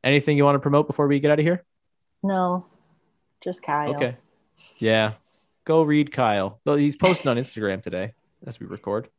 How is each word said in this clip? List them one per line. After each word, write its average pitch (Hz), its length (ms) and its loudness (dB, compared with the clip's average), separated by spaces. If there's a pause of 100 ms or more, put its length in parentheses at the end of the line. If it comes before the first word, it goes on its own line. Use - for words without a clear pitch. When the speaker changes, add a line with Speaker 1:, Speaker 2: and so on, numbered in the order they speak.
Speaker 1:
anything 143 340 2
you 143 80 4
wanna 143 140 4
promote 143 280 2
before 147 200 -2
we 143 140 2
get 147 100 2
out 151 80 4
of 151 60 0
here? 175 200 -2 (580)
Speaker 2:
No, 180 440 -2 (760)
just - 220 -10
Kyle. 147 320 -4
Speaker 1:
Okay. 123 220 -4 (640)
Yeah. 110 340 0 (520)
Go 160 180 4
read 151 300 2
Kyle. 104 520 -2
Though 147 120 0
he's 143 200 0
posting 180 340 2
on 117 80 0
Instagram 107 440 -6
today 92 300 -8 (340)
as - 140 -16
we 98 60 -14
record. 101 420 -8 (100)